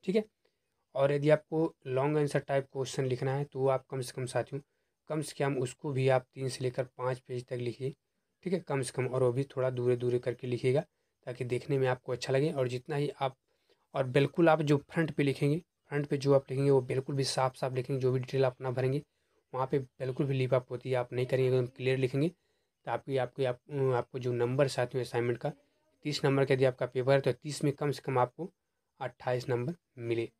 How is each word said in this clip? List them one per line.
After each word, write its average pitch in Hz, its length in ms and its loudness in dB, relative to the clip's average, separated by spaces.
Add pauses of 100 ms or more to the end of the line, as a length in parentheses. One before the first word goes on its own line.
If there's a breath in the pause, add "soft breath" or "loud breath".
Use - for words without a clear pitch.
ठीक 190 120 -2
है, 214 80 2 (680)
और 139 180 4
यदि 143 180 2
आपको 160 440 2 (140)
लॉन्ग 135 300 2
आंसर 147 220 2
टाइप 139 320 -2
क्वेश्चन 135 340 -4
लिखना 131 280 -2
है 143 120 -2
तो 131 220 -2
आप 131 180 0
कम 135 140 -8
से 123 140 -8
कम 131 120 -6
साथियों, 127 340 -4 (500)
कम 156 120 -2
से - 140 -10
कम 139 220 0
उसको 131 340 -6
भी 131 180 2
आप 131 160 2
तीन 135 220 -8
से 127 160 -6
लेकर 127 220 -2
पाँच 127 340 -4
पेज 123 260 -8
तक - 80 -8
लिखिए। 123 400 -6 (500)
ठीक 175 80 -2
है, 185 80 0
कम 139 220 -2
से 123 120 -6
कम, 127 120 0
और 127 160 0
वो 123 100 4
भी 135 140 -2
थोड़ा 131 260 -2
दूरे 123 240 2
दूरे 123 240 0
करके 123 260 -6
लिखिएगा 127 380 0 (420)
ताकि 127 200 -6
देखने 123 320 -2
में 131 100 2
आपको 127 240 -2
अच्छा 123 200 -4
लगे। 139 200 2
और 131 160 -2
जितना 127 280 -6
ही 143 160 0
आप, 135 240 -6 (580)
और 139 120 0
बिल्कुल 139 420 4
आप 160 140 6
जो 147 140 4 (100)
फ्रंट 165 260 0
पे - 100 -2
लिखेंगे, 143 360 0 (320)
फ्रंट 143 160 -2
पे 147 120 -2
जो 139 160 4
आप 139 160 2
लिखेंगे 139 200 2
वो 135 120 6
बिल्कुल 131 340 -4
भी 139 100 0
साफ 131 300 0
साफ 127 180 -4
लिखेंगे, 131 260 -2
जो 127 120 2
भी 131 80 0
डिटेल 131 240 0
आप 127 160 -2
ना 131 120 -4
भरेंगे 131 300 -2 (500)
वहाँ 127 140 -2
पे 147 120 0
बिल्कुल 131 480 -4
भी 135 80 0
लीप 131 200 2
आप 127 160 0
होती 127 200 -8
है 127 60 2
आप 123 160 -2
नहीं 127 140 0
करेंगे, 131 220 2
एकदम 127 200 2
क्लियर 131 300 -2
लिखेंगे 135 320 0 (560)
ताकि 127 320 -4
आपके, 127 260 -2
आप, 123 140 -2 (360)
आपको 120 240 -2
जो 123 160 -2
नंबर 127 340 2
साथियों 123 360 -2
असाइनमेंट 120 340 -2
का 147 140 -4 (520)
तीस 147 200 -4
नंबर 139 200 4
का 135 100 4
यदि 131 100 4
आपका 131 220 0
पेपर 127 260 0
है 139 80 6
तो 135 140 0
तीस - 300 -8
में 147 100 2
कम 147 160 -2
से 127 140 -6
कम 131 140 0
आपको 156 320 -2 (500)
अट्ठाईस 127 480 -4
नंबर 123 260 -2 (240)
मिले। 117 300 -4 (120)